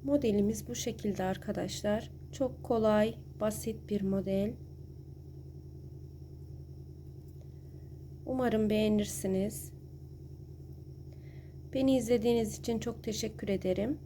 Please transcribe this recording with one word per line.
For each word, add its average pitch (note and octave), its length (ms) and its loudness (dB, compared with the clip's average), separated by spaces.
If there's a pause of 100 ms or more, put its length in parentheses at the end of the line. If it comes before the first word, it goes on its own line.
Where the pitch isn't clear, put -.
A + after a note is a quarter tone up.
Modelimiz A3 640 4
bu A#3+ 80 -6
şekilde G#3 480 -2
arkadaşlar. F#3+ 880 0 (200)
Çok - 320 -2
kolay, A3 520 6 (240)
basit G#3+ 500 -2
bir G3+ 120 2
model. G3 520 2 (3750)
Umarım A#3 440 4
beğenirsiniz. G#3 1040 2 (2000)
Beni C4 240 8
izlediğiniz A#3 640 4
için A3+ 200 0
çok - 240 -4
teşekkür G#3+ 440 -2
ederim. G3 580 2